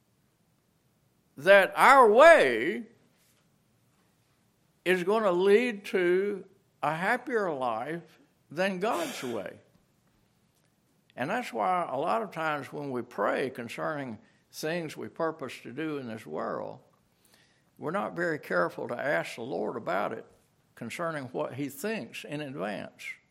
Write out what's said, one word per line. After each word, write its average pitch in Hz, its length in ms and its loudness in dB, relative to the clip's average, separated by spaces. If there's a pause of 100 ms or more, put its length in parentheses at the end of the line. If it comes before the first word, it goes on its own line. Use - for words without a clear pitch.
(1400)
that 185 360 8
our 233 380 10
way 214 720 8 (2000)
is 180 180 2
gonna 202 300 0
lead 202 540 2
to 185 580 0 (380)
a 151 120 0
happier 214 560 -2
life 131 520 -4 (480)
than 180 300 -4
God's 269 420 -4
way. 107 320 -8 (1600)
And 135 140 -6
that's 240 240 -8
why 185 360 -2
a 131 80 -6
lot 190 220 -2
of 196 120 -10
times 151 380 -6
when 147 200 -10
we 123 100 -6
pray 170 480 -2
concerning 131 680 -8 (340)
things 160 420 -8
we 117 140 -12
purpose 156 540 -6
to 120 100 -16
do 151 240 -8
in 127 120 -10
this 110 180 -12
world, 104 540 -8 (1000)
we're 139 140 -8
not 208 220 -6
very 165 240 -4
careful 170 500 -4
to 120 60 -4
ask 143 420 -4
the 120 60 -12
Lord 160 340 -6
about 185 360 -4
it 113 140 -12 (480)
concerning 147 580 -8
what 147 220 -6
he 139 160 -8
thinks 208 540 -10
in 147 180 -10
advance. 131 600 -10 (280)